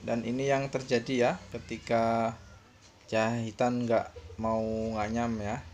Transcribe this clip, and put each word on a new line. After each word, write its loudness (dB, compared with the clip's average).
dan -2
ini 0
yang 0
terjadi 0
ya 6
ketika 0
jahitan 0
nggak 2
mau 0
nganyam 0
ya. -4